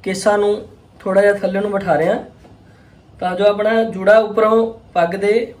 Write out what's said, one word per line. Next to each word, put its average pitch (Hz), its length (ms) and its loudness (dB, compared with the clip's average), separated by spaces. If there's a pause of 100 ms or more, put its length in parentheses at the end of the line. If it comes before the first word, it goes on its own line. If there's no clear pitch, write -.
ਕੇਸਾਂ 196 360 0
ਨੂੰ 208 160 0 (460)
ਥੋੜ੍ਹਾ 196 220 0
ਜਿਹਾ 202 120 4
ਥੱਲੇ 196 260 -4
ਨੂੰ 208 100 -4
ਬਿਠਾ 190 240 -2
ਰਹੇ 160 140 0
ਹਾਂ 220 100 -2 (1000)
ਤਾਂ 180 160 -4
ਜੋ 202 100 0
ਆਪਣਾ 208 380 0
ਜੂੜਾ 202 340 2
ਉੱਪਰੋਂ 220 540 0 (220)
ਪੱਗ 175 220 0
ਦੇ 214 440 -2